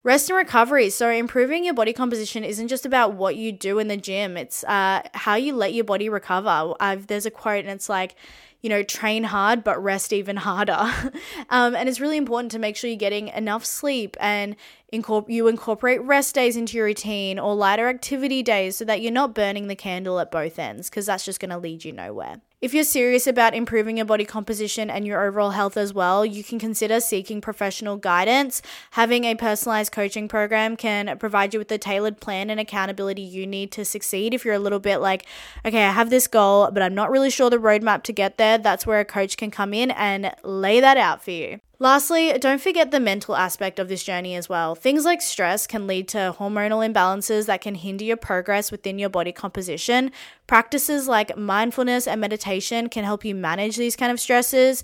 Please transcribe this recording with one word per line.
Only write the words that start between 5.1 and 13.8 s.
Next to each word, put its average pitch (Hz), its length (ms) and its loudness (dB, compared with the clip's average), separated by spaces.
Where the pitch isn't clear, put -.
how 208 220 0
you 277 180 0
let 208 180 0
your 226 120 0
body 202 240 -2
recover. 185 720 0
I've, 196 260 -2
there's 208 200 -4
a 220 40 -4
quote 208 340 -4
and 196 60 -10
it's 196 180 -10
like, 185 280 -4
you 226 80 -6
know, 208 140 2
"Train 220 420 -2
hard, 208 400 2
but 196 180 0
rest 196 300 -2
even 196 240 -2
harder." 202 640 0
<laughs> 262 140 -6
Um, 247 260 4
and 247 140 -2
it's 247 120 -4
really 302 180 -2
important 233 340 -2
to 226 60 -6
make 214 180 -4
sure 240 120 -6
you're 233 100 -6
getting 208 300 -2
enough 214 360 -4
sleep 262 560 -4